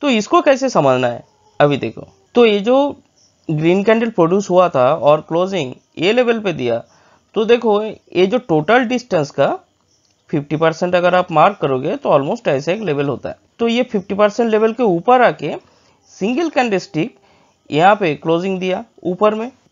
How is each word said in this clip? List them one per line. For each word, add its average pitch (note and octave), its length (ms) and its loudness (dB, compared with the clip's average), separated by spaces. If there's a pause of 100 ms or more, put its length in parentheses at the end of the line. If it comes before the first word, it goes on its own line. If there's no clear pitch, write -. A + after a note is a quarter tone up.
तो C#4+ 80 0
इसको B3 320 0
कैसे C4+ 260 2
समझना C3 400 2
है A#2 160 -8 (360)
अभी D3 160 2
देखो, - 300 -8 (280)
तो A#3+ 120 6
ये G#3 140 2
जो C4 360 0 (520)
ग्रीन E3 360 2
कैंडल A3+ 260 2
प्रोड्यूस F#3+ 400 0
हुआ F3+ 180 4
था C3+ 260 2
और D3+ 260 2
क्लोजिंग E3+ 520 -4 (260)
ये F3+ 140 0
लेवल A#3 280 0
पे G3+ 120 -4
दिया, A#2+ 300 -4 (520)
तो A3+ 100 0
देखो A3 380 2
ये - 440 -2
जो G#3+ 140 0
टोटल G#3 460 0
डिस्टेंस G#3+ 440 -2
का C#3 180 0 (800)
फिफ्टी D3+ 260 -4
परसेंट E3 380 -2
अगर F3 200 2
आप F3+ 180 0
मार्क E3+ 240 2
करोगे C#3 400 -2
तो B3+ 140 -4
almost E3 380 0
ऐसे D3+ 260 -2
एक A3 80 -6
लेवल C#3+ 260 -2
होता G#2+ 200 -6
है। D2+ 80 -10 (220)
तो A#3 100 0
ये A#3 160 0
फिफ्टी G#3 300 -6
परसेंट G#3 360 0
लेवल A3 220 2
के A#3+ 100 -6
ऊपर A#3 400 2
आके E3 320 0 (580)
सिंगल B3+ 380 -2
कैंडलस्टिक G#3 680 -2 (540)
यहाँ F3 260 4
पे F3+ 180 -2
क्लोजिंग F3+ 460 -2
दिया F#3 240 -4 (200)
ऊपर G#3 300 0
में, A3+ 160 -8 (220)